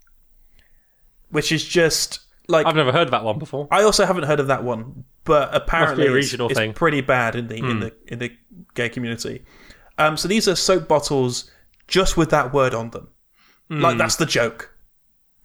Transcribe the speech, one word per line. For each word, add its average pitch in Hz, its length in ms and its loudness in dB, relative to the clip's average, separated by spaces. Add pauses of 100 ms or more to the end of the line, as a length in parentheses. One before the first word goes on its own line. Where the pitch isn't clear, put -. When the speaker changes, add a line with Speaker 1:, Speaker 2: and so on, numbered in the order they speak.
(1300)
Speaker 1:
Which 151 220 -2
is 156 140 -2
just, - 540 0 (280)
like, 160 180 4
Speaker 2:
I've 160 100 2
never 135 160 4
heard 165 160 2
of 123 40 -8
that 110 120 0
one 110 160 -2
before. 143 320 -8
Speaker 1:
I 196 120 4
also 202 220 4
haven't 180 180 0
heard 147 160 2
of 135 80 0
that 131 160 0
one, 120 400 -8 (200)
but 147 300 2
apparently 151 520 0
Speaker 2:
Must - 20 4
be 127 60 2
a 131 40 2
Speaker 1:
it's, 139 140 2
Speaker 2:
regional 120 180 -2
Speaker 1:
it's 127 100 0
Speaker 2:
thing. 110 140 -2
Speaker 1:
pretty 151 280 0
bad 123 340 0
in 120 120 -6
the, 113 80 -10
in 117 100 -6
Speaker 2:
Hmm. 117 140 -2
Speaker 1:
the, 107 140 -6 (140)
in 120 120 -10
the 120 120 -8 (440)
gay 120 140 -4
community. 117 540 -8 (540)
Um, 156 200 0
so 170 100 -4
these 220 200 0
are 175 80 2
soap 185 320 0
bottles 139 640 -2 (360)
just 185 300 2
with 160 120 2
that 135 240 2
word 131 200 2
on 113 180 -6
them. - 180 -16 (600)
Like, 165 240 2
Speaker 2:
Hmm. 117 40 -2
Speaker 1:
that's - 200 -2
the 165 80 0
joke. - 500 -4 (680)